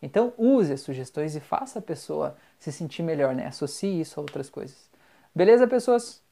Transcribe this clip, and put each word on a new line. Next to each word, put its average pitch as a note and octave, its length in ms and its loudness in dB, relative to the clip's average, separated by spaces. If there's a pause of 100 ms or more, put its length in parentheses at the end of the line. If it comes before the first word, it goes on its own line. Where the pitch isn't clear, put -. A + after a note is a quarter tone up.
Então A3+ 360 0
use A3+ 340 4
as C3 80 -4
sugestões D3 560 -6
e D3+ 40 -8
faça - 380 -6
a G3+ 40 -12
pessoa D3+ 540 -6 (220)
se - 140 -10
sentir D#3+ 300 -8
melhor, C#3+ 320 0
né? C3 120 -4
Associe D#3+ 540 -6
isso D3+ 180 -8
a D3+ 40 -8
outras C#3+ 280 -10
coisas. - 380 -16 (460)
Beleza, A3+ 320 8
pessoas? A#3+ 640 0